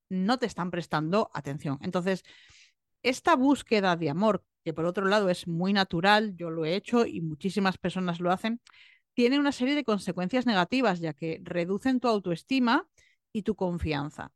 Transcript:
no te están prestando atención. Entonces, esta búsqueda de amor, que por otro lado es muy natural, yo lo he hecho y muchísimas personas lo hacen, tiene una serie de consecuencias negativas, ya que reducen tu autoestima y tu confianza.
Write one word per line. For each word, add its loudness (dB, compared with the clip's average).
no 0
te -2
están -6
prestando -2
atención. -6
Entonces, -2
esta 2
búsqueda 2
de 0
amor, 2
que -6
por -2
otro -2
lado 4
es -2
muy -2
natural, 2
yo -8
lo -4
he 0
hecho 0
y -6
muchísimas -2
personas -4
lo 0
hacen, -2
tiene 4
una 2
serie 0
de -2
consecuencias -2
negativas, 2
ya -4
que -8
reducen -2
tu -2
autoestima 0
y -4
tu -2
confianza. -4